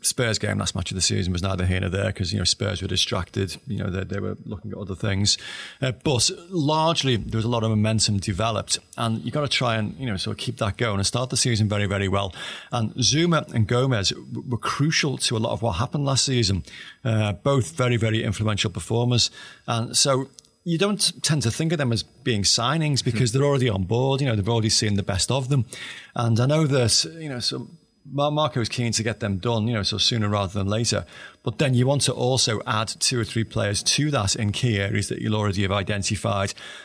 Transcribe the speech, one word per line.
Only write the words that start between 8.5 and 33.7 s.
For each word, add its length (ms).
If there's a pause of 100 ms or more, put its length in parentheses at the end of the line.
and 260
you 60
gotta 180
try 280
and, 240
you 80
know, 100
sort 180
of 80
keep 140
that 200
going 200
and 80
start 240
the 80
season 320
very, 160
very 220
well. 260 (380)
And 240
Zouma 580
and 140
Gomez 420
w-, 400
were 80
crucial 600
to 180
a 20
lot 120
of 100
what 120
happened 320
last 200
season. 380 (420)
Uh, 280
both 440
very, 200
very 260
influential 480
performers. 580 (380)
And 280
so 320 (360)
you 160
don't 440
tend 200
to 80
think 200
of 60
them 140
as 100
being 400
signings 600
because 280
they're 120
already 260
on 140
board. 380
You 60
know, 80
they've 140
already 200
seen 260
the 80
best 260
of 200
them. 160 (500)
And 240
I 80
know 180
that, 400 (140)
you 100
know, 100
so 300 (420)
Mar-, 200
Marco 280
is 100
keen 240
to 100
get 160
them 180
done, 300
you 60
know, 100
so 140
sooner 320
rather 240
than 140
later. 380 (380)
But 140
then 160
you 140
want 160
to 100
also 540
add 220 (100)
two 200
or 40
three 220
players 380